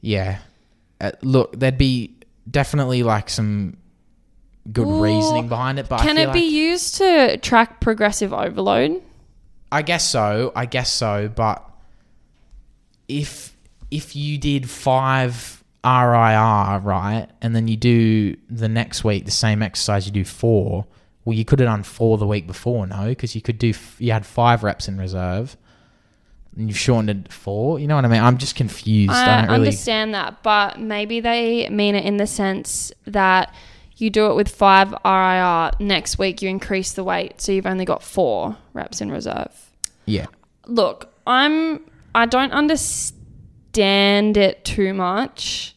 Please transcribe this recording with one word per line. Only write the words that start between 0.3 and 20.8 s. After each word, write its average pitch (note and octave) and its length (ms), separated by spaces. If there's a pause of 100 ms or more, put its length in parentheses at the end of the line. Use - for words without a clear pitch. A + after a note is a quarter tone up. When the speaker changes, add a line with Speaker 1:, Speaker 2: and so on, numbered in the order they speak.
Speaker 1:
Uh, G2+ 120 (100)
look, C3 360
there'd C3 200
be C3 380 (340)
definitely, C3 520
like, G#2+ 280
some G#2 460 (920)
good A2+ 160
Speaker 2:
Ooh. D#4 160
Speaker 1:
reasoning D#4 460
behind A#2+ 300
it, - 100
but A#3 120
I - 40
Speaker 2:
Can D4+ 120
Speaker 1:
feel D#4 140
Speaker 2:
it - 20
be F4 120
Speaker 1:
like D#4+ 80
Speaker 2:
used D#4+ 440
to E4+ 420
track - 420
progressive G#3 540
overload? - 680 (720)
Speaker 1:
I D3+ 100
guess D#3+ 260
so. A2 460
I A#2+ 120
guess B2 260
so. G#2 420
But G#2+ 280 (1500)
if, - 460 (360)
if - 260
you D3 220
did C#3 300
five C3 920 (220)
R B2 300
I A2+ 200
R, G#2 460
right, G2+ 480 (120)
and A#2 140
then A2+ 140
you A2 80
do A2 600 (140)
the A2+ 180
next A2 360
week G#2 200
the G2 60
same G#2+ 320
exercise, G2+ 440
you G2+ 60
do G2+ 120
four, G#2 640 (380)